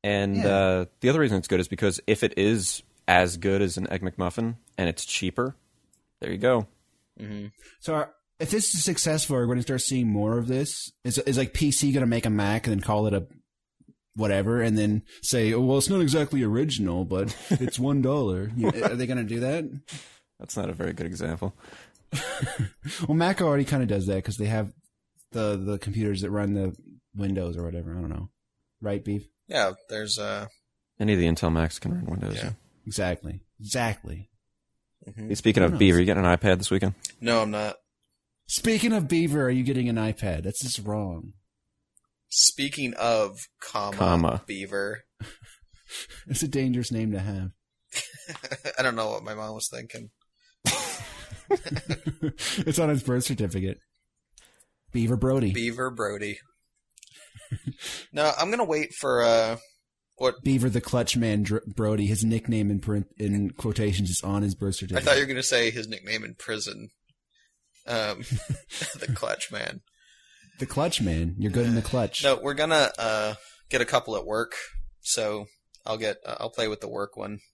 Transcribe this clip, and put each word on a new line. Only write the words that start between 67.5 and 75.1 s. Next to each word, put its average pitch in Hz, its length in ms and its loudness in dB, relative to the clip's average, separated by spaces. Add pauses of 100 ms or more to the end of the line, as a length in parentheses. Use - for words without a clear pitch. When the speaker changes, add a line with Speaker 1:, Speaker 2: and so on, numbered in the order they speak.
Speaker 3:
Um, 110 320 -2
<laughs> - 800 -6
the - 160 -4
Clutch - 380 -4
Man. - 300 -8 (760)
Speaker 2:
The 127 80 -6
Clutch 156 340 -2
Man. 85 380 0
You're 101 140 0
good 120 140 2
in 117 100 4
the 110 60 2
clutch. 120 420 -2
Speaker 3:
No, 135 180 4
we're 139 120 -2
gonna, 151 440 4
uh, 107 360 -2 (360)
get 127 100 2
a 120 40 2
couple 117 320 0
at 101 100 -4
work, 110 300 -4 (460)
so 104 440 -2 (380)